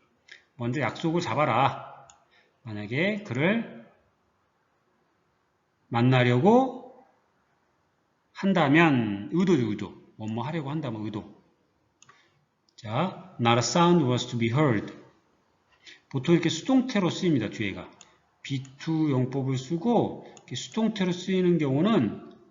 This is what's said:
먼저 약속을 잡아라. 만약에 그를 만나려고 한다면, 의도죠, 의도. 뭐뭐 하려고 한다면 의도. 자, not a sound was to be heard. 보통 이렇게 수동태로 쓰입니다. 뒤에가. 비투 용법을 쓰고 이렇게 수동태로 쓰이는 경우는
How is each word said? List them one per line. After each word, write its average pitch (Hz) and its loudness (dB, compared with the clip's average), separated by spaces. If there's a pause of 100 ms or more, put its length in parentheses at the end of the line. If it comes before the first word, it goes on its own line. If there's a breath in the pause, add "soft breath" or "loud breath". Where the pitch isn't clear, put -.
(560 loud breath)
먼저 123 -4
약속을 160 -2
잡아라. 131 -2 (560 soft breath)
만약에 123 -6
그를 175 -4 (2000)
만나려고 127 2 (1300)
한다면, 143 2
의도죠, 165 2
의도. 101 -8 (240)
뭐뭐 110 -6
하려고 151 -8
한다면 127 -6
의도. 104 -10 (1400 soft breath)
자, 131 -6
not 117 4
a 123 4
sound 175 4
was 123 0
to 123 -6
be 117 0
heard. 123 0 (1160 loud breath)
보통 139 0
이렇게 165 4
수동태로 233 0
쓰입니다. 143 0
뒤에가. 90 -8 (520 soft breath)
비투 151 -4
용법을 131 -2
쓰고 165 -2 (120)
이렇게 - -14
수동태로 196 -2
쓰이는 175 2
경우는 147 0 (220)